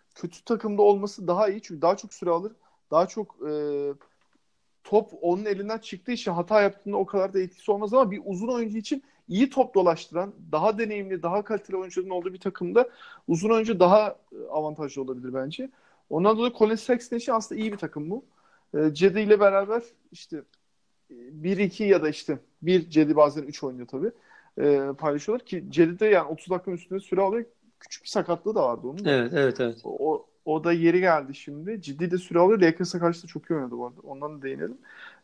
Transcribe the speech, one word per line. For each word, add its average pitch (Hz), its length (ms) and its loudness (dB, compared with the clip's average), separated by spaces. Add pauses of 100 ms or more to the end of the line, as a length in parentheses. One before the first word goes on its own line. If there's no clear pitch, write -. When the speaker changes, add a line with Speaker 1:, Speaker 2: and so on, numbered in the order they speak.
(140)
Speaker 1:
kötü - 300 -14
takımda 208 380 0
olması 202 440 2
daha 190 220 2
iyi. 208 140 -4
Çünkü 160 200 -14
daha 175 140 4
çok - 180 -16
süre 175 160 -4
alır. 185 220 -2 (380)
Daha 165 160 4
çok, - 300 -10 (120)
e, 151 40 -6 (1300)
top 208 260 2 (100)
onun 180 240 0
elinden 208 340 -4
çıktığı 220 340 -10
için 226 200 -4
hata 175 300 2
yaptığında 202 340 0
o 190 100 0
kadar 196 280 -2
da 190 60 0
etkisi 185 300 -4
olmaz 208 240 -2
ama 254 160 4
bir 202 140 -8
uzun 202 240 -6
oyuncu 226 300 -4
için 269 240 -6 (260)
iyi 220 220 2
top 254 240 0
dolaştıran, 180 580 0 (200)
daha 202 260 0
deneyimli, 202 440 -6
daha 190 220 -2
kaliteli 208 320 -6
oyuncuların 185 340 -4
olduğu 180 220 -4
bir 185 80 -16
takımda 196 480 0 (400)
uzun 170 220 2
oyuncu 220 300 2
daha, 202 360 6 (160)
e, - 180 -14
avantajlı 151 520 -6
olabilir 127 320 -8
bence. 160 360 -8 (400)
Ondan 196 280 2
dolayı 240 200 0
Colin 220 160 4
Sexton 240 420 -2
için 240 160 -4
aslında 220 280 -4
iyi 214 120 -4
bir 202 60 -10
takım 156 320 -8
bu. 247 140 -8 (500)
E, 151 200 2
Cedi 185 260 2
ile 208 200 6
beraber 202 420 2 (300)
işte, - 240 -16 (720)
e, 135 40 -20 (300)
bir 185 120 0
iki 208 280 -2
ya 185 180 6
da 156 60 0
işte 151 300 -6 (240)
bir, 170 280 2
Cedi 151 260 4
bazen 147 260 4
üç 143 200 -14
oynuyor 127 240 -8
tabii, 160 240 -6 (500)
e, 139 260 4 (120)
paylaşıyorlar 156 480 -2
ki 175 220 -8
Cedi 165 320 2
de 214 60 4
yani 175 220 4
otuz 160 220 -8
dakikanın 180 260 -4
üstünde 190 240 -8
süre 185 200 -2
alıyor. 214 240 0 (360)
Küçük - 240 -18
bir - 40 -16
sakatlığı 185 460 -2
da 185 80 2
vardı 120 240 0
onun 170 180 -8
da. 156 60 0
Speaker 2:
Evet, 127 240 0
evet, 135 260 0
evet. 117 240 -4
Speaker 1:
O, 139 280 -4
o, - 140 -6 (180)
o 156 200 -2
da 170 80 2
yeri 170 280 4
geldi 151 340 0
şimdi. 165 480 -12
Ciddi 151 280 -6
de 180 80 -2
süre 170 200 -2
alıyor. 190 220 6
Lakers'a 175 380 2
karşı 170 240 -2
da - 40 -20
çok - 240 -10
iyi 165 40 -2
oynadı 123 240 -6
bu 120 80 -8
arada. 123 140 -16
Ondan 147 380 -14
da 135 40 -20
değinelim. 139 360 -8 (460)